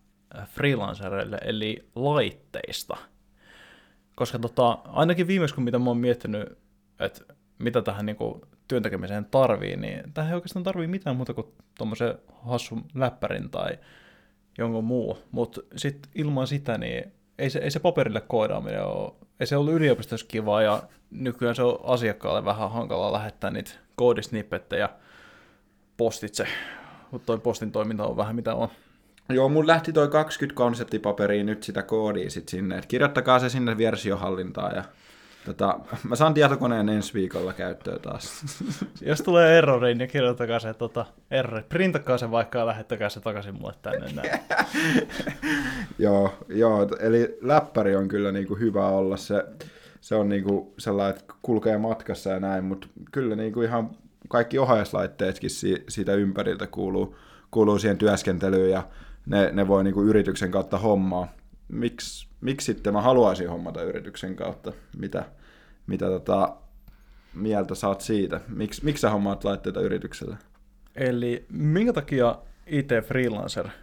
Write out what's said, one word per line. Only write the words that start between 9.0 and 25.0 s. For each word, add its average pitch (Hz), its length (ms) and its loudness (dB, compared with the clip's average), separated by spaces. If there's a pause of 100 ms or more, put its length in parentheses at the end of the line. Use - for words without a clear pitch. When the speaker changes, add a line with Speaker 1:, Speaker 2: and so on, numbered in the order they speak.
Speaker 1:
tarvii, 110 500 2
niin 107 380 -10
tähän 156 160 -4
ei 175 60 -4
oikeastaan 180 280 -8
tarvii 180 240 -4
mitään 175 280 -4
muuta 127 180 -6
kuin 113 140 -8 (300)
tommosen 113 360 -4 (280)
hassun 120 440 -6 (100)
läppärin 123 540 -4
tai - 300 -6 (760)
jonkun 113 260 -2
muu. 113 340 -2 (140)
Mut 120 340 -4 (100)
sit 143 400 -6
ilman 147 320 -2
sitä, 143 300 -2
niin 117 340 -6 (280)
ei 139 100 0
se, 147 100 -2
ei - 120 -2
se - 80 -4
paperille 123 420 2
koodaaminen 107 640 -2
oo, 98 320 -6 (220)
ei 123 80 -2
se 143 100 0
ollut 147 160 2
yliopistossa 131 540 0
kivaa, 107 340 0
ja 104 220 2 (280)
nykyään 120 440 -4
se 127 80 0
on 120 200 2
asiakkaalle 117 640 0
vähän 104 260 -2
hankalaa 104 420 -2
lähettää 104 380 -6
niitä - 200 -8 (240)
koodisnippettejä 104 920 0 (1080)